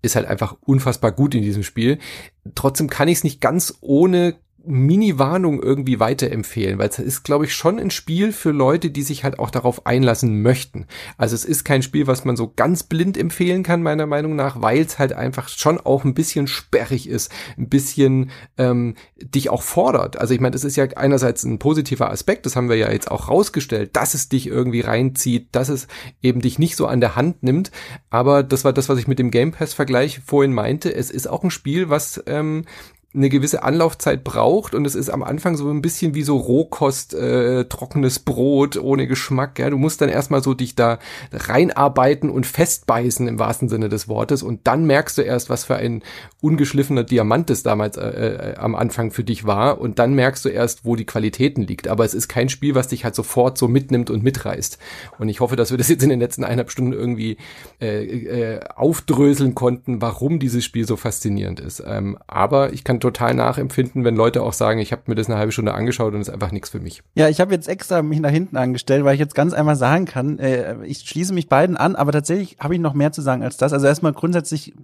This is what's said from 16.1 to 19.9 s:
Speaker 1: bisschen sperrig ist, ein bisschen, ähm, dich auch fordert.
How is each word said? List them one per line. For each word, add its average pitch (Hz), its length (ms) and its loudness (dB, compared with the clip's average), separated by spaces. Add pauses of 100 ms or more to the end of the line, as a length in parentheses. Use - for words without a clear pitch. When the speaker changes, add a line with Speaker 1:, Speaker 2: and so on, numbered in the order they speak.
Speaker 1:
bisschen 147 340 0
sperrig 127 600 -2
ist, - 220 -4 (260)
ein 123 120 -6
bisschen, 135 640 2 (280)
ähm, 120 380 0 (200)
dich 135 340 -2
auch - 120 -2
fordert. - 560 0